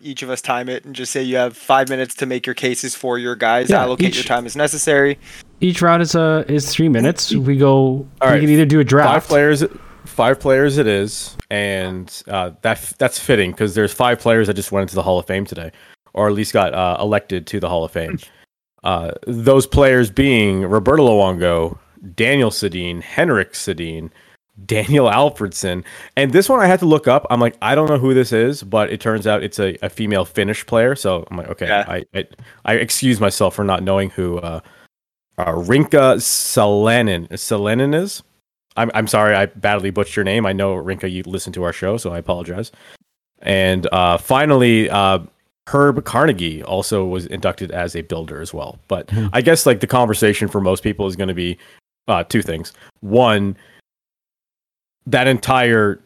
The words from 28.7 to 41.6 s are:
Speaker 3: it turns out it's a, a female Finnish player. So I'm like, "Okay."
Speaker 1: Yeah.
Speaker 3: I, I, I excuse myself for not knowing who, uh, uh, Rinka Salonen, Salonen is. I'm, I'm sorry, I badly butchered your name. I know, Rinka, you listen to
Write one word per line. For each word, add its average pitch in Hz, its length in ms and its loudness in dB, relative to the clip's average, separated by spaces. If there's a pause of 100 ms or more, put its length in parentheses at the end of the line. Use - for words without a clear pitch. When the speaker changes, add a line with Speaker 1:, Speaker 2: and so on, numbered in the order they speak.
Speaker 3:
it 104 80 -8
turns 110 260 -2
out 107 160 0
it's - 160 -8
a, 95 240 -2
a 95 80 -6
female 104 340 -2
Finnish 101 400 -4
player. 120 300 0
So 92 340 -4
I'm 92 100 -10
like, 82 100 -12
"Okay." 87 180 -8
Speaker 1:
Yeah. 101 220 0
Speaker 3:
I, 90 160 -8 (100)
I, 95 100 -6 (400)
I 110 100 0
excuse 120 460 0
myself 98 360 0
for 104 80 -2
not 95 180 0
knowing 98 280 -2
who, 87 280 -4
uh, 82 220 -10 (800)
uh, 87 160 -2
Rinka 131 640 4
Salonen, 104 1120 0
Salonen 117 720 -2
is. 196 220 -10 (540)
I'm, 117 180 0
I'm 110 140 0
sorry, 107 260 2
I 101 120 2
badly 101 440 -2
butchered 101 240 -4
your 104 100 -2
name. 104 220 0
I 95 60 -2
know, 98 220 -2
Rinka, 92 340 -6
you 90 180 -8
listen 92 280 -10
to 90 100 -6